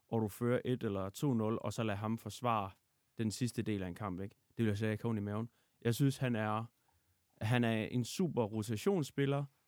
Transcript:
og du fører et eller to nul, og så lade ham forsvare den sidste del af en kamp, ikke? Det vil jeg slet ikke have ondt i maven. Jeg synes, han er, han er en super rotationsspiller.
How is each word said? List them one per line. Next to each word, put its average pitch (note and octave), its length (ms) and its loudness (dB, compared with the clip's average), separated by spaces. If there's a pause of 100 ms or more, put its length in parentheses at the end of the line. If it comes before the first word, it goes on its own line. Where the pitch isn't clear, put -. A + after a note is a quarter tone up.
og A2+ 120 2
du G#2+ 80 2
fører A#2+ 360 0
et B2 180 0
eller G2 280 -2
to C#3 240 0
nul, A2 260 2
og G2+ 120 -2
så B2 100 -4
lade G#2 160 -2
ham A2 200 -2
forsvare G#2+ 520 -2 (480)
den A2 120 0
sidste A#2 320 -2
del G2+ 200 -2
af F2+ 60 -4
en F2 60 -6
kamp, F#2 260 -6
ikke? G2+ 160 -10 (120)
Det - 100 -10
vil A#2 80 2
jeg G#2 120 2
slet A2 140 0
ikke G#2+ 120 -4
have A#2+ 60 0
ondt A2 100 0
i - 20 -4
maven. G#2 260 -4 (340)
Jeg A#2 120 2
synes, C#3 220 2
han B2 200 0
er, A2 280 0 (760)
han A#2+ 240 4
er A2 220 4
en B2 180 0
super B2 400 0
rotationsspiller. C3+ 1000 0 (240)